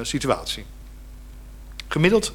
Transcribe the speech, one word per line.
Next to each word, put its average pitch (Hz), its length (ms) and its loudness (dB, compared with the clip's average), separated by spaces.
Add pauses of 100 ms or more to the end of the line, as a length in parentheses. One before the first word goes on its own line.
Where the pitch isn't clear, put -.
situatie. 120 640 0 (1200)
Gemiddeld 185 480 6